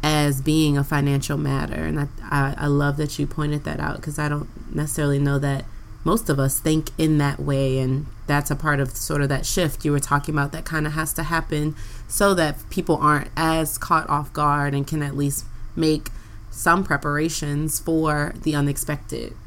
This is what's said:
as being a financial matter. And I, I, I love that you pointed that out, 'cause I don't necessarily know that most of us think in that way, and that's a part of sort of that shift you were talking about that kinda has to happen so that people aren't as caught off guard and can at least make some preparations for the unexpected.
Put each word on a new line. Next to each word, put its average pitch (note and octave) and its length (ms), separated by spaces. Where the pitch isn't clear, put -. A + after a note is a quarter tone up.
as D3 400
being D#3 340
a C#3 80
financial C#3+ 540
matter. C#3+ 440
And D#3 160
I, C#3+ 100
I, C#3 280
I D3 80
love C#3+ 320
that D3+ 200
you C#3+ 80
pointed D3 380
that D3+ 160
out, - 220
'cause D3+ 160
I D3+ 100
don't - 460
necessarily C#3+ 440
know C#3 200
that C#3 260
most A3 240
of C#3+ 100
us C3+ 220
think D#3 360
in D#3 220
that C#3+ 220
way, C3+ 380
and C3 280
that's C#3+ 240
a C#3+ 60
part D3 240
of C3 100
sort D3 300
of C#3 100
that C3+ 140
shift - 400
you D3 80
were D3 60
talking C#3+ 360
about C#3+ 180
that - 120
kinda D3+ 260
has D#3 240
to E3 100
happen D#3 500
so G3+ 280
that D#3 220
people E3+ 280
aren't D3 380
as D#3+ 400
caught D#3+ 320
off D3 240
guard C#3+ 420
and C#3 120
can D3+ 160
at C#3+ 140
least C#3+ 280
make D#3 360
some F3 340
preparations D3 960
for D#3 520
the D3+ 120
unexpected. C#3+ 800